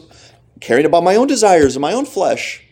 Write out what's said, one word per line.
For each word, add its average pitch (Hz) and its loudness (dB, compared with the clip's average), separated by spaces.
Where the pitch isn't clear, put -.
caring 139 0
about 165 2
my 190 2
own 262 0
desires 185 2
and 139 -8
my 151 -4
own 262 -6
flesh, - -6